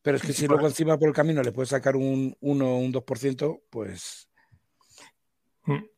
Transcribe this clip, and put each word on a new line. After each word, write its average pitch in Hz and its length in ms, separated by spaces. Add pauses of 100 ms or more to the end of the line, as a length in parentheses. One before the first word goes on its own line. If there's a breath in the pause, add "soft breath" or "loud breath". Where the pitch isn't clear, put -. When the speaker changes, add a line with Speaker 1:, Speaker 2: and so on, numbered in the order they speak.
Speaker 1:
Pero 139 160
es 131 60
que 147 80
Speaker 2:
Y - 40
si 156 80
Speaker 1:
si 151 40
Speaker 2:
por 143 100
Speaker 1:
luego 151 120
encima 156 300
por 156 100
el 143 60
camino 151 280
le 120 100
puedes 127 180
sacar 135 260
un 135 440
uno 135 360
o - 20
un 127 140
dos 123 120
por 120 140
ciento, 135 500
pues 98 560 (1400 loud breath)
Speaker 2:
Mm. 147 200 (140)